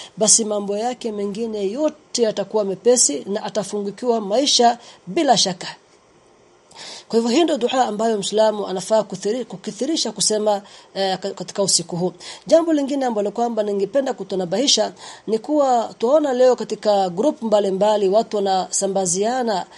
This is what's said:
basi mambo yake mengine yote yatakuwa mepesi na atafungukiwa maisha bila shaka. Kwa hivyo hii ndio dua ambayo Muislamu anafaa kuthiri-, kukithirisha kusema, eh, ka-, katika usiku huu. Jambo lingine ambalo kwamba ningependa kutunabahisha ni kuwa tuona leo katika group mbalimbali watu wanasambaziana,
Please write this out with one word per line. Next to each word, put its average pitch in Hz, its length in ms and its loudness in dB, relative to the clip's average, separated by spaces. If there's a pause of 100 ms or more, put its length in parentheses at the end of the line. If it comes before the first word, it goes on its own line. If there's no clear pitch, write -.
(160)
basi 214 280 4
mambo 202 340 -4
yake 240 340 -4
mengine 208 580 -4
yote 294 520 -4
yatakuwa 208 420 0
mepesi 240 640 2
na 208 180 -4
atafungukiwa 208 760 -4
maisha 233 580 4 (280)
bila 247 300 4
shaka. - 320 -2 (1400)
Kwa 226 100 2
hivyo 233 180 2
hii 339 80 4
ndio 311 140 0
dua 247 280 0
ambayo 220 280 0
Muislamu 208 520 0
anafaa 190 360 0
kuthiri-, 214 420 -4
kukithirisha 240 680 -6
kusema, 208 500 0 (320)
eh, 190 240 -2
ka-, 202 120 -6
katika 190 320 -6
usiku 175 340 -2
huu. 175 160 -2 (340)
Jambo 330 260 4
lingine 277 340 0
ambalo 208 240 -2
kwamba 233 320 -2
ningependa 208 520 -2
kutunabahisha 196 800 -2 (340)
ni 220 120 -2
kuwa 247 600 0
tuona 277 340 2
leo 247 240 4
katika 208 520 0
group 226 340 0
mbalimbali 202 680 2
watu 220 280 2
wanasambaziana, 196 1300 -2 (120)